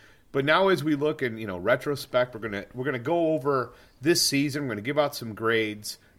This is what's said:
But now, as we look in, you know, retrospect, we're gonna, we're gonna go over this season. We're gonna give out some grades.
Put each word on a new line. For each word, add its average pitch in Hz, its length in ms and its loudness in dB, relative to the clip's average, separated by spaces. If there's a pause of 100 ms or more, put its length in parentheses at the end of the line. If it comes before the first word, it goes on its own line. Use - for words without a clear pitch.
(320)
But 139 120 0
now, 175 240 4
as 180 160 2
we 151 120 2
look 151 260 -2
in, 113 160 -2
you 110 80 -6
know, 95 100 -4
retrospect, 123 800 0
we're 110 60 -12
gonna, 101 340 -6
we're 123 100 -8
gonna 135 140 -2
go 165 340 0
over 139 400 0 (300)
this 160 180 4
season. 139 440 0
We're 131 60 -4
gonna 104 120 -4
give 143 160 0
out 143 160 2
some 117 180 -10
grades. 110 680 0 (200)